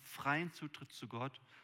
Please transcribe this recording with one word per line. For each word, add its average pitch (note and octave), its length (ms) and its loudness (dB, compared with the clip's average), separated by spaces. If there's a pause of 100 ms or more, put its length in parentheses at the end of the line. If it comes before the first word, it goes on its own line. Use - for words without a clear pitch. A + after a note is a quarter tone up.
freien D#3+ 500 4
Zutritt - 380 -8
zu - 160 -8
Gott A#2 340 -2 (240)